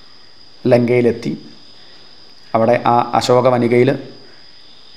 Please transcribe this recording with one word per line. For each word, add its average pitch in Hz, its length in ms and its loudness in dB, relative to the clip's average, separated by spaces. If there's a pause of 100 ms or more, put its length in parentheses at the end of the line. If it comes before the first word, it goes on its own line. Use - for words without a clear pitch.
(680)
ലങ്കയിലെത്തി. 123 720 0 (1160)
അവിടെ 113 320 0
ആ 120 260 0
അശോകവനികയിൽ 123 840 2 (960)